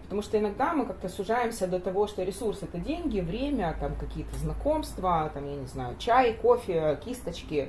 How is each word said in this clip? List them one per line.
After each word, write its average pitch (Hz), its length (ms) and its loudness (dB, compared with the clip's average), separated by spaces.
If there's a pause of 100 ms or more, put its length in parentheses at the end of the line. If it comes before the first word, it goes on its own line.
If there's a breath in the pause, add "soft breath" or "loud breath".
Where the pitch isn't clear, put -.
потому 202 180 -2
что 214 160 0
иногда 214 340 2
мы 269 140 2
как-то 190 220 -6
сужаемся 226 580 0
до 180 120 0
того, 190 280 2
что 196 160 -4
ресурс — 196 400 -2
это 165 160 -6
деньги, 247 420 -2
время, 202 600 0
там, 147 140 -2
какие-то - 440 -6
знакомства, 175 960 0
там, 143 120 -6
я 143 100 -6
не 139 100 -8
знаю, 127 320 -6
чай, 233 360 6
кофе, 170 680 4
кисточки, 165 640 -4